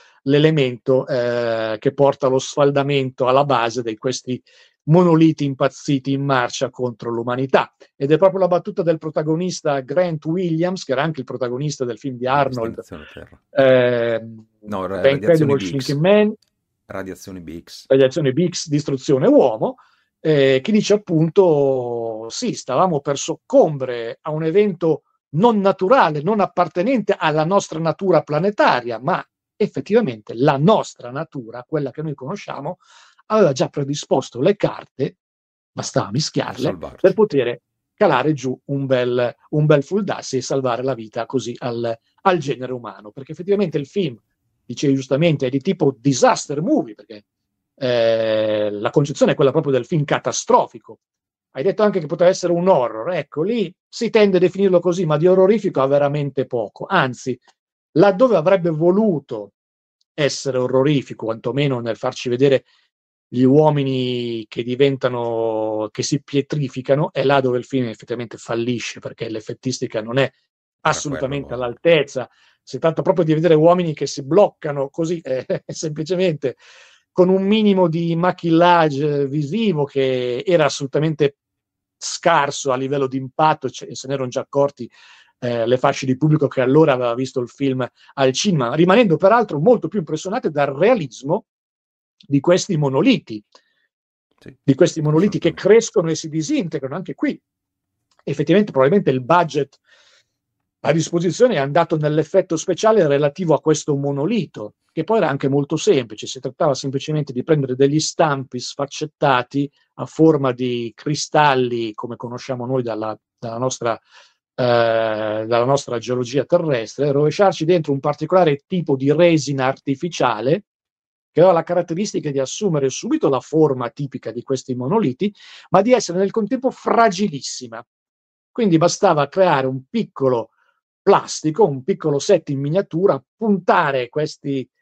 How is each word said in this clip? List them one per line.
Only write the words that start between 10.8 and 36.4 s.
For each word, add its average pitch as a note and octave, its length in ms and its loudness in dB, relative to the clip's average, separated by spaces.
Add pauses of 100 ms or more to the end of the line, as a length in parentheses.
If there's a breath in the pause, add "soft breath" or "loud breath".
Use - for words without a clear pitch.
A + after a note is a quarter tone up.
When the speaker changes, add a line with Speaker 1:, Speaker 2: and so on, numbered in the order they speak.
Speaker 1:
che - 100 -8
era C3 100 0
anche D#3+ 180 -4
il - 40 -8
protagonista B2+ 600 -6
del A#2 140 -8
film C3 180 -10
di B2 100 -6
Arnold, B2+ 560 -2
Speaker 2:
Destinazione D2+ 240 -18
Terra. - 340 -20 (100)
Speaker 1:
ehm, A#2 920 2 (260)
Speaker 2:
No, F#2+ 140 -4
era F#2+ 140 -6
Speaker 1:
The C3 100 4
Speaker 2:
Radiazione D3 460 2
Speaker 1:
Incredible - 20 -2
Speaker 2:
Bix. - 20 -2
Speaker 1:
Shrinking C#3+ 420 -4
Man. G#3 320 4 (520)
Speaker 2:
Radiazione F#2 560 -12
Bix. D#2+ 460 -16
Speaker 1:
Radiazione C3+ 440 2
Bix, E3+ 360 -2
Distruzione C#3+ 600 0
Uomo, F3+ 480 2 (440 soft breath)
eh, C3+ 440 2
che A3 80 -4
dice G3+ 220 2
appunto: C#3 1400 0
"Sì, G3 240 -6
stavamo D3 480 0
per C#3+ 160 -4
soccombere C3+ 1040 -2
a D#3 100 -8
un D#3 120 -6
evento E3 600 0 (300)
non G#3+ 260 2
naturale, F#3 600 2
non G#3 180 0
appartenente F#3+ 800 0
alla D#3 280 0
nostra F3 340 -2
natura E3 420 0
planetaria, D3 800 0
ma D3+ 240 -4 (320)
effettivamente C#3+ 800 -2
la C#3 220 2
nostra C#3+ 540 0
natura, B2 520 -12
quella C#3+ 280 -6
che D3+ 100 -14
noi D#3 140 -8
conosciamo, D#3 640 -12 (500 soft breath)
aveva G#3+ 240 4
già C#3 180 -2
predisposto C#3 720 -4
le G3+ 140 2
carte, - 640 -6 (540)
bastava G2+ 400 -4 (380)